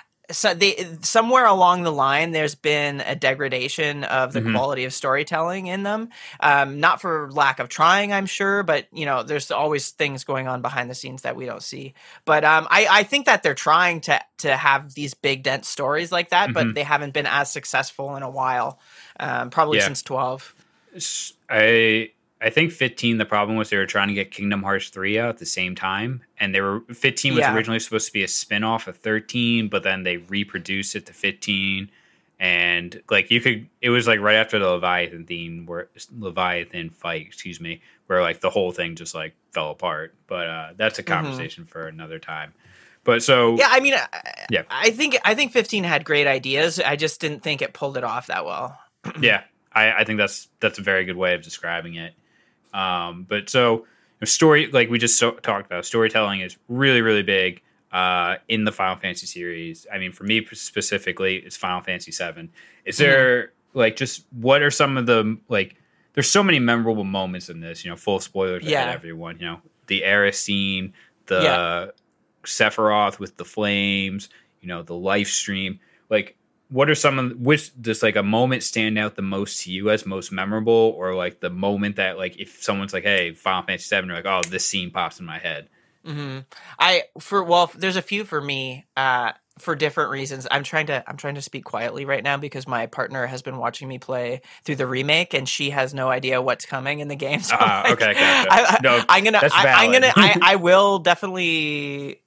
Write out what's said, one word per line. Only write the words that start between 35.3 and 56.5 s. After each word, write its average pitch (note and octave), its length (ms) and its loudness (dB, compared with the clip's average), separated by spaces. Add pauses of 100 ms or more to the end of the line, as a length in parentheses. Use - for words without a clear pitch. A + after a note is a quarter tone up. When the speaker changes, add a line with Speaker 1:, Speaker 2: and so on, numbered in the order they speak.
Speaker 2:
where, F2 220 -12 (280)
Leviathan F2 720 -4
fight, E2 380 -8
excuse E2 340 -16
me, E2 180 -12 (280)
where, F2+ 160 2
like, E2+ 160 0
the F#2+ 100 0
whole F#2 220 0
thing E2+ 240 -6
just, E2 180 -14
like, D#2 220 -10 (160)
fell D#2 180 -4
apart. D#2+ 460 -6 (100)
But, F2 220 -6
uh, D#2+ 280 -10
that's G#2+ 220 -2
a - 60 -10
Speaker 1:
Mm-hmm. F2+ 100 -2
Speaker 2:
conversation F2 520 -6
for E2 220 -14
another D#2+ 300 -14
time. D#2 380 -12 (480)
But A#2 180 4
so A#2+ 380 6
Speaker 1:
Yeah, C#4 100 6
I C4 120 6
mean, C#4 120 2
I, C#3 140 -2 (420)
Speaker 2:
Yeah. E2+ 180 0
Speaker 1:
I E3 220 2
think, B3+ 340 0
I G#3+ 120 4
think C4 160 -2
fifteen G#3+ 320 0
had E3 220 0
great D3 200 2
ideas. C#3 540 0
I D3 160 0
just D3+ 260 -4
didn't D3 220 -6
think D3 180 -4
it - 120 -6
pulled C#3 240 -8
it B2 60 -4
off A#2 240 -6
that E2+ 180 -6
well. B2+ 340 -10 (240)
<clears throat> - 180 -10
Speaker 2:
Yeah, G#2+ 220 4 (280)
I, A2 220 4
I G#2 120 0
think G#2+ 120 -2
that's, - 320 -2 (100)
that's G#2+ 200 -2
a - 20 -14
very F#2+ 240 2
good F2+ 120 -8
way F2+ 180 2
of E2 80 -8
describing E2+ 500 -8
it. E2 220 -14 (580)
Um, F2+ 540 -4
but G#2 220 -4
so, A#2+ 300 4
you A2+ 60 -16 (360)
know, A2 40 -4
story, D3+ 420 6
like A#2 220 4
we A#2+ 80 0
just A#2 200 2
so, A#2 140 4
talked G2+ 340 -4
about, F2 200 -8
storytelling G#2+ 540 0
is F#2 160 -10 (140)